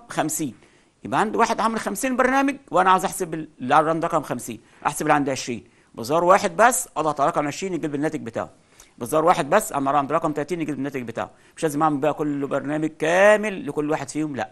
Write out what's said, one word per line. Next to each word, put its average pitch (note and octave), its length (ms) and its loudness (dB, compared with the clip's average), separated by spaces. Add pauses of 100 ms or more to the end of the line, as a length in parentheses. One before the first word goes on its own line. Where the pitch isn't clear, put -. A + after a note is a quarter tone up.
خمسين. D3+ 460 -4 (500)
يبقى B2 160 0
عندي G3+ 180 0
واحد A3+ 220 2
عامل A3 180 0
خمسين A#3+ 380 -4
برنامج C4+ 400 2 (140)
وأنا F#3 200 4
عاوز F#3 140 4
أحسب F3 300 -6
ال-، D#3 140 -8 (120)
اللي B2+ 140 0
عنده D#3+ 340 4
رقم D#3+ 140 0
خمسين، A#2+ 380 -8 (260)
أحسب - 160 -2
اللي D3+ 100 4
عنده C#3 200 2
عشرين. B2 320 -6 (300)
بزرار D3 300 0
واحد F#3 320 4
بس G3+ 400 4
أضغط D3+ 240 0
على D3 100 4
رقم D3+ 160 0
عشرين F#3 280 -6
يجيب D3+ 200 -4
الناتج D3+ 260 -2
بتاعه. A2 300 -6 (480)
بزرار C#3+ 260 0
واحد E3 260 2
بس G#3+ 220 2
أنا C#3 180 -2
عند C#3 220 0
رقم E3 200 0
تلاتين D3+ 280 -6
يجيب D3+ 140 -4
الناتج C3+ 280 -6
بتاعه. A2+ 280 -8 (260)
مش - 60 -8
لازم D3+ 200 -2
أعمل D3+ 160 2
بقى C#3+ 160 0
كل C#3+ 320 -4
برنامج C#3 520 -4
كامل F#3+ 680 2
لكل D3 240 -4
واحد C#3 180 -4
فيهم، D3+ 280 -6
لأ. A2 160 -6